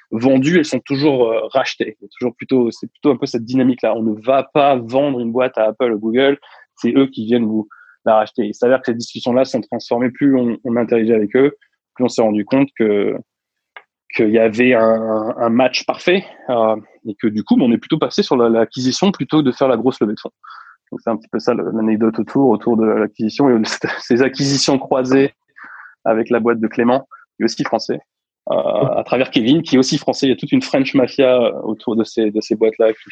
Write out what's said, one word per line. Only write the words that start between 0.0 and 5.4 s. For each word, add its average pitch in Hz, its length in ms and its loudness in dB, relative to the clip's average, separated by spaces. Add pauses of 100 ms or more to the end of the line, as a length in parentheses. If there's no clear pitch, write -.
vendues, 131 460 2
elles 151 80 2
sont 131 160 -4
toujours, 135 480 0
euh, 110 240 -2
rachetées. 127 480 -4
C'est 101 80 -20 (100)
toujours 123 160 -4
plutôt, 123 360 0
c'est - 200 -14
plutôt - 200 0
un 127 40 0
peu - 100 -6
cette 127 200 -6
dynamique-là. 127 500 0
On 113 80 -4
ne 107 160 -2
va 131 340 0
pas 143 220 4
vendre 127 460 -2
une 117 100 -4
boîte 127 260 -2